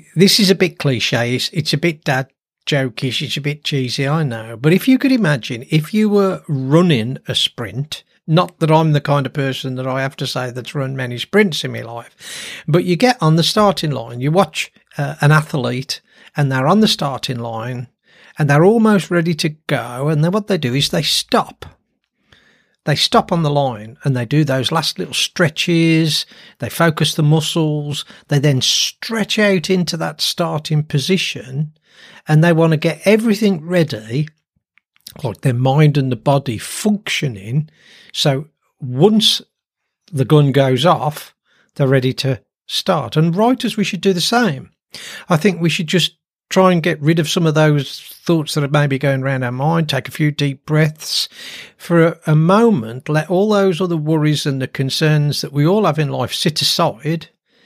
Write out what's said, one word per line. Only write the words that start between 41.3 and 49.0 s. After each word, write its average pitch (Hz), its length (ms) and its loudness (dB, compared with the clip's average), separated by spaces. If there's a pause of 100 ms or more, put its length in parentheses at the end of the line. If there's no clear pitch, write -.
they're 139 120 2
ready 131 260 2
to 135 260 -4 (280)
start. 151 500 -4
And 165 180 2
writers, 233 400 0
we 208 80 -2
should 185 180 -6
do 196 120 2
the 175 80 -4
same. 190 500 -2 (560)
I 180 80 2
think 170 240 0
we 170 100 2
should 156 180 -2
just - 280 0 (340)
try 185 220 4
and 175 100 2
get 160 200 -2
rid 165 180 2
of 156 80 0
some 165 180 0
of 151 100 2
those 151 440 2
thoughts - 540 -4
that 151 100 0
are 135 60 -4
maybe 147 280 2
going 135 240 0